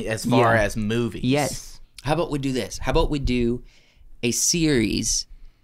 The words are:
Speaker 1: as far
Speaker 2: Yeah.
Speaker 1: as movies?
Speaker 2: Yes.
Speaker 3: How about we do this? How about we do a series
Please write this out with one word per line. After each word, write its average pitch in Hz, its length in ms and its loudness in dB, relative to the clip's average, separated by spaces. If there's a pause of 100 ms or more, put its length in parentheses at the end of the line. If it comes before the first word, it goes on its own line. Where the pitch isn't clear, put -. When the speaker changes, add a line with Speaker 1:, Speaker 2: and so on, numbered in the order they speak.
Speaker 1:
as 110 180 -4
far 120 300 6
Speaker 2:
Yeah. 110 80 6
Speaker 1:
as 101 120 0
movies? 110 480 -2
Speaker 2:
Yes. 131 560 -2 (240)
Speaker 3:
How 151 120 0
about 160 160 -2
we 147 80 -2
do 135 120 -4
this? 110 280 -4
How 131 120 -4
about 160 180 2
we 147 100 -2
do 120 440 0 (580)
a 120 100 0
series 120 920 0 (380)